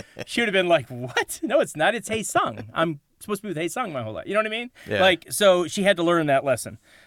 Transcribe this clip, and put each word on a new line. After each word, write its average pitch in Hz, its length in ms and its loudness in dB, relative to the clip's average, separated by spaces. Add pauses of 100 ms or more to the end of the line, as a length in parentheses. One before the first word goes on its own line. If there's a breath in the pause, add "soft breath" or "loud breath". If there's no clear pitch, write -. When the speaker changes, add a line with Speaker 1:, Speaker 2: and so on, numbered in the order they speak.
Speaker 1:
<laughs> - 200 -14
she - 140 -4
would 233 80 2
have 196 60 -4
been 185 160 2
like, 156 180 4
"What? 123 560 -6
No, 277 160 2
it's 226 160 -2
not. 170 200 2
It's 226 120 -8
Hae 220 160 -4
Sung. 117 500 -4
I'm 165 280 -2 (180)
supposed 208 220 -6
to 214 60 -12
be - 20 -8
with 175 80 -6
Hae 349 100 -4
Sung 254 240 -6
my 131 120 -6
whole 110 100 -8
life." 85 140 -10
You 196 80 -4
know 214 40 4
what 214 60 0
I 214 40 -6
mean? 233 220 -8 (160 loud breath)
Speaker 2:
Yeah. 202 140 0
Speaker 1:
Like, 185 300 4
so 180 360 4
she - 160 -2
had 196 140 4
to 175 60 0
learn 165 240 2
that 135 180 4
lesson. - 320 -2 (300 soft breath)